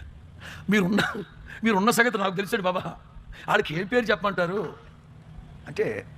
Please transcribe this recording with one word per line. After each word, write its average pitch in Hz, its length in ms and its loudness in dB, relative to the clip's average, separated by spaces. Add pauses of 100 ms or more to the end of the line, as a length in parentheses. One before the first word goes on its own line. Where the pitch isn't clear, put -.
(680)
మీరున్న, 202 320 4 (600)
మీరున్న 214 260 4
సంగతి 233 280 4
నాకు 190 180 0
తెలుసండి 196 280 -2
బాబా, 175 320 0 (520)
వాళ్ళకి 156 320 2
ఏం 196 80 -2
పేరు 247 180 2
చెప్పమంటారు 185 720 0 (920)
అంటే 120 380 -4 (120)